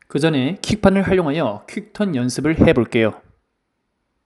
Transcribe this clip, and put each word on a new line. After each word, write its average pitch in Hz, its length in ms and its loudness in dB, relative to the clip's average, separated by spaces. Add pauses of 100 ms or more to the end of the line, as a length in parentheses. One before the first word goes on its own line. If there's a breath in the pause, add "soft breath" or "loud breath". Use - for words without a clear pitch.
그 147 100 -4
전에 151 420 0
킥판을 196 420 2
활용하여 156 680 -2
퀵턴 202 480 -6
연습을 131 500 -2
해볼게요. 117 560 2 (1040)